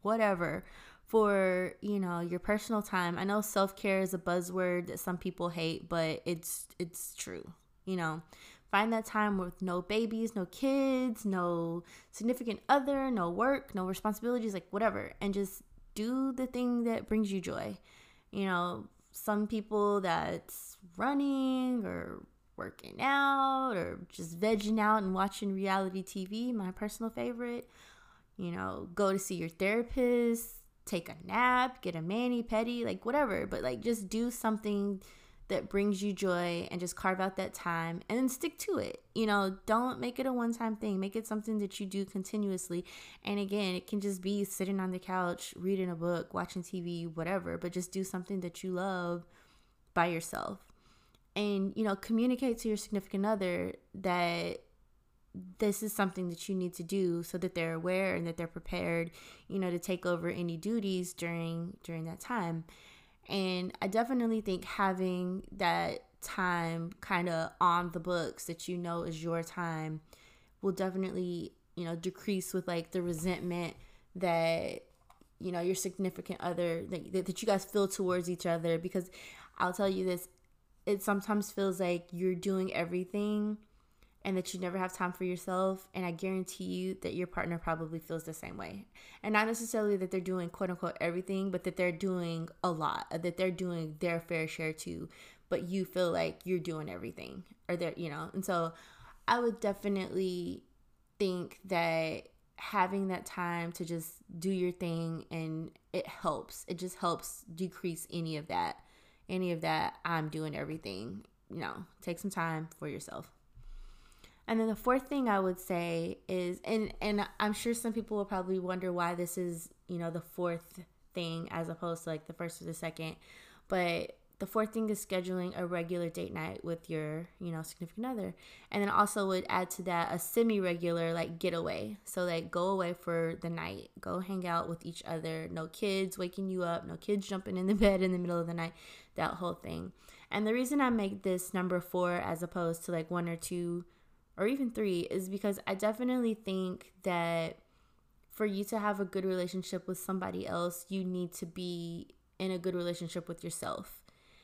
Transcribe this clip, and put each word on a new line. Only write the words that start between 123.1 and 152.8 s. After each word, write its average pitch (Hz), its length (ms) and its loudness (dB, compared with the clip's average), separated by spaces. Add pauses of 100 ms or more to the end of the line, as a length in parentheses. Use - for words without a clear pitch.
But 175 480 2 (220)
the 196 60 -2
fourth 220 280 0
thing 220 160 0
is 208 160 -2
scheduling 180 520 -2
a 180 80 -2
regular 170 440 0
date 175 240 -4
night 165 320 -6
with 165 240 -6
your, 156 400 -4 (100)
you 175 120 -6
know, 160 100 -4
significant 180 460 -8
other. 196 280 -4 (360)
And 202 100 2
then 202 80 4
also 202 380 4
would 185 200 2
add 185 240 2
to 180 120 -6
that 170 300 2
a 175 60 0
semi-regular, 175 920 4
like, 165 260 -2
getaway. 170 640 0
So, 180 220 -2
like, 165 260 0
go 180 180 2
away 180 240 2
for 165 480 0
the 170 80 -4
night. 165 420 -6 (100)
Go 180 180 -2
hang 185 260 -4
out 170 220 2
with 165 180 -6
each 165 200 -8
other. 160 440 -4
No 165 180 -4
kids 190 500 0
waking 190 320 -4
you 185 140 0
up. 170 220 0
No 165 120 -8
kids 202 280 0
jumping 190 300 -4
in 185 120 0
the 208 80 6
<laughs> 202 100 6
bed 190 160 8
in 185 100 4
the 180 60 2
middle 175 200 0
of 165 100 0
the 170 60 -4
night. 165 200 -4 (420)
That - 200 0
whole 170 180 -4
thing. 170 400 -8 (360)
And 214 160 0
the 220 80 4
reason 254 280 2
I 254 80 4
make 202 340 0
this 185 300 0
number 180 260 2
four 175 360 2
as 165 280 -2
opposed 170 420 -2
to, 180 60 -4
like, 160 180 -2
one 175 200 0
or 165 80 -2
two 175 480 -4 (520)
or 202 100 2
even 262 240 0
three 190 300 0
is 185 280 -2
because 202 380 0
I 190 80 0
definitely 226 580 2
think 190 600 -4 (100)
that 170 540 0 (760)
for 214 140 -2
you 202 200 0
to 220 140 -2
have 208 200 2
a 202 60 2
good 190 200 -2
relationship 185 640 -2
with 185 120 -4
somebody 185 480 -4
else, 175 420 -2
you 190 140 -2
need 180 300 -2
to - 120 -6
be 170 640 -6 (320)
in 190 100 0
a 185 80 0
good 175 160 0
relationship 175 540 -2